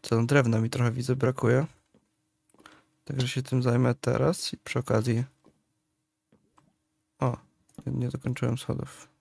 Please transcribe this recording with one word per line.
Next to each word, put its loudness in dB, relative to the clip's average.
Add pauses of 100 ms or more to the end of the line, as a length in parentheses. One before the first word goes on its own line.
co, 0
no, 2
drewna 4
mi 0
trochę, 0
widzę, -2
brakuje. 2 (1400)
Także -2
się -2
tym 0
zajmę 4
teraz 0
i -12
przy -6
okazji, 0 (1900)
o, -2 (500)
nie, -4
nie -2
dokończyłem -4
schodów. -8 (120)